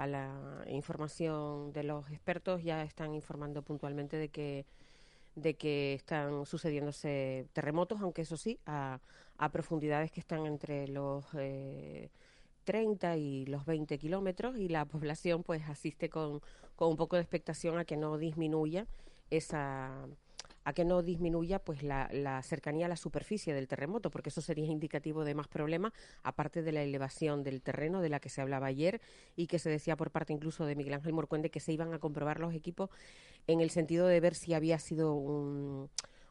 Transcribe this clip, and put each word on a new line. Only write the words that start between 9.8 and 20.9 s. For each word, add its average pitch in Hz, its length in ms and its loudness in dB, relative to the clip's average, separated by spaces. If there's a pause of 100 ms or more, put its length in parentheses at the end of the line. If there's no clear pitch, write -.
que - 100 -8
están 156 260 -2
entre 143 420 -4
los, 139 460 -2
eh, 135 720 -6 (560)
treinta 190 540 2
y 139 260 -2
los 139 220 -4
veinte 151 320 0
kilómetros, 190 580 -2
y 196 120 0
la 160 180 2
población, 160 560 0
pues, 160 260 -2
asiste 151 400 -4
con, 147 320 -2 (340)
con 170 140 4
un 160 80 6
poco 165 200 2
de 175 60 6
expectación 165 560 0
a 170 60 0
que 156 140 -2
no 151 180 0
disminuya 160 720 2 (440)
esa, 135 760 -2 (580)
a 147 80 0
que 175 120 4
no 175 180 6